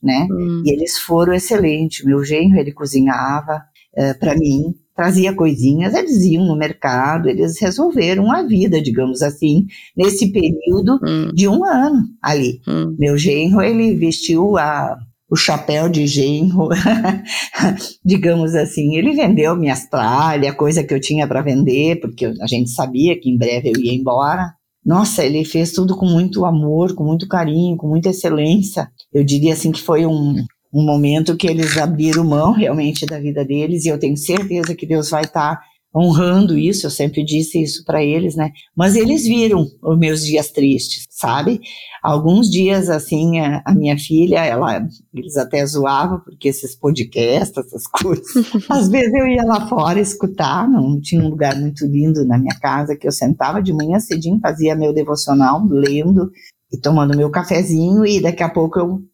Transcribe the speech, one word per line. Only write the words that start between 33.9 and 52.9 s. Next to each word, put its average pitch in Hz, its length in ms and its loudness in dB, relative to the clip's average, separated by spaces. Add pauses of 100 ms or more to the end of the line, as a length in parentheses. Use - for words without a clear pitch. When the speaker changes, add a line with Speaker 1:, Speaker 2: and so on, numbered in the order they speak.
Speaker 1:
tenho 147 160 -2
certeza 175 600 -4
que - 120 -12
Deus 151 220 -2
vai 156 180 -2
tá 156 320 -2 (360)
honrando 180 600 4
isso, 170 300 0
eu 143 60 -6
sempre 147 320 -2
disse 156 400 -2
isso 147 200 -8
pra 156 200 -2
eles, 156 320 -2
né? 156 160 -2 (240)
Mas 190 200 2
eles 233 280 2
viram 220 420 2 (160)
os 160 160 2
meus 156 260 2
dias 151 280 -2
tristes, 139 580 0
sabe? 151 500 -2 (440)
Alguns 170 480 2
dias, 190 360 2
assim, 165 520 0
a, 147 260 -2
a 143 80 2
minha 147 240 2
filha, 165 480 2
ela, 117 400 -2 (300)
eles 143 220 -8
até 139 280 -2
zoavam, 143 540 -2
porque - 300 -6
esses - 260 -8
podcasts, 120 840 -2
essas - 300 -10
coisas, - 400 -4
Speaker 2:
<laughs> 226 420 -2
Speaker 1:
às 254 200 2
vezes 240 220 2
eu 262 160 2
ia 247 160 0
lá 226 240 0
fora 175 320 0
escutar, 190 720 -2
não 143 320 2
tinha 165 220 0
um 156 60 0
lugar 147 260 -2
muito 147 320 -4
lindo 147 400 2
na 120 100 4
minha 131 220 0
casa, 147 360 -2